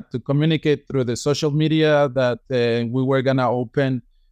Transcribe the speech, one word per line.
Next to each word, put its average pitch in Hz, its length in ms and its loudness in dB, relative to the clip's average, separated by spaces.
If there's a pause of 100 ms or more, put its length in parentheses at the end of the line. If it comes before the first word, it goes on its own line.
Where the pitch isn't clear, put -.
(120)
to 123 80 -6
communicate 147 640 0
through 135 180 -2
the 117 120 -4
social 147 340 -2
media 151 640 2
that, 123 240 0 (120)
uh, 120 400 0
we 127 120 -2
were 135 200 2
gonna 131 280 0
open, 123 520 -2 (300)